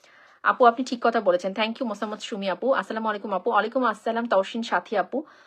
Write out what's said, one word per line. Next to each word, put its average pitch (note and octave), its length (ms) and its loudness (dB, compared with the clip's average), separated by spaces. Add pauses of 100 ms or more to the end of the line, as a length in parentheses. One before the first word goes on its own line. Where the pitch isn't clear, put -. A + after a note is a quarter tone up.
(420)
আপু, G3+ 240 4
আপনি A#3+ 180 4
ঠিক B3+ 180 -6
কথা A#3 180 2
বলেছেন। F#3+ 320 2
Thank A3 220 -2
you C4+ 100 -6
মোসাম্মদ G#3+ 340 -6
সুমি G3 320 -6
আপু। A3+ 240 -2
আসসালামু A3 340 -4
আলাইকুম G#3 240 -6
আপু। - 180 -2
ওয়ালাইকুম A3+ 340 2
আসসালাম A3+ 420 -2
তৌসিন G#3+ 360 0
সাথী G3+ 340 -2
আপু। A3+ 280 -2 (220)